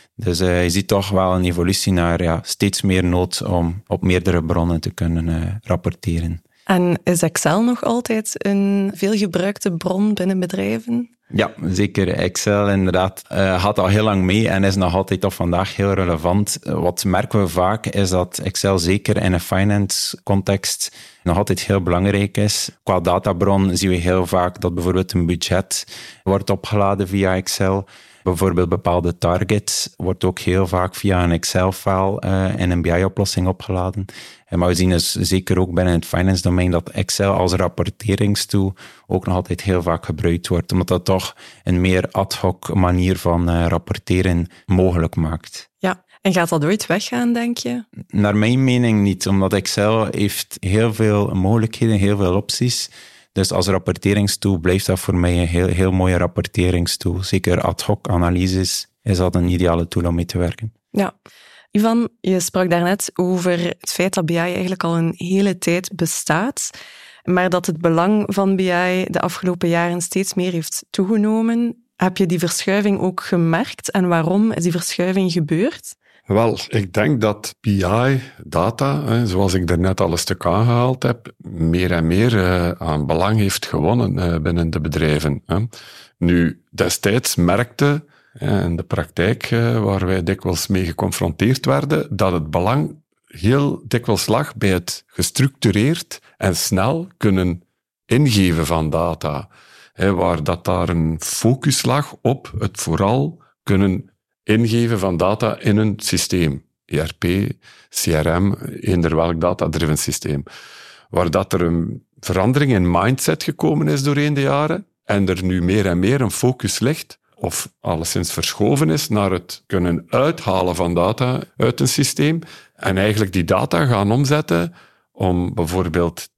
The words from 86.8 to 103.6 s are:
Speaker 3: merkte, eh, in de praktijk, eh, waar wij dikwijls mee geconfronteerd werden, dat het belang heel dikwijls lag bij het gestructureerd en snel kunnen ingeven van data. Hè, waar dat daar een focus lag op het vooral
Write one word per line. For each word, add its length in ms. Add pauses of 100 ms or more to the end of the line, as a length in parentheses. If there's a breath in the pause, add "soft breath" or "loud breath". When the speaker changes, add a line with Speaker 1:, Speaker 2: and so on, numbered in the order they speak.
Speaker 3:
merkte, 720 (280 soft breath)
eh, 300
in 140
de 60
praktijk, 600
eh, 380
waar 240
wij 160
dikwijls 440
mee 180
geconfronteerd 800
werden, 500
dat 160
het 180
belang 520 (240)
heel 580
dikwijls 420
lag 300
bij 140
het 360
gestructureerd 1160 (160 soft breath)
en 200
snel 600
kunnen 460 (440)
ingeven 600
van 240
data. 580 (440 loud breath)
Hè, 220
waar 280
dat 220
daar 240
een 300
focus 640
lag 380
op 360
het 220
vooral 640 (200 soft breath)